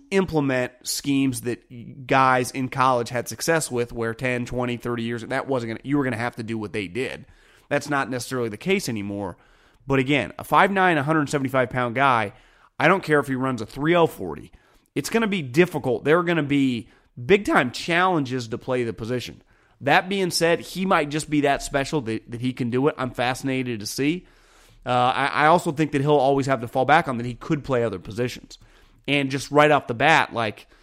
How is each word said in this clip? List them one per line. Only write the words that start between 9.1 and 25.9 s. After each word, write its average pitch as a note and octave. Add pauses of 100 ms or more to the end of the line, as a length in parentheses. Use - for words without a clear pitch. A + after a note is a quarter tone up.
But C3+
again, B2+
a -
five F#3
nine, F#3
a C3+
hundred D3+
seventy-five C3
pound B2
guy, A#2+ (460)
I C#3
don't F#3+
care D3
if C3
he C3+
runs B2+
a G2+
three D3+
oh E3
forty, - (460)
it's C#3
gonna A3+
be F#3+
difficult. C3+
There D#3
are F3
gonna E3+
be C3+ (360)
big-time G3
challenges D3+
to A2+
play B2+
the A2+
position. A#2 (380)
That E3+
being F#3+
said, E3
he F3+
might E3
just D3+
be D3
that C#3
special C#3
that, A2
that A#2
he B2+
can A#2+
do B2+
it. -
I'm B2
fascinated B2+
to G2+
see. D#3 (580)
Uh, B2 (240)
I, C3+
I C3+
also E3+
think D3+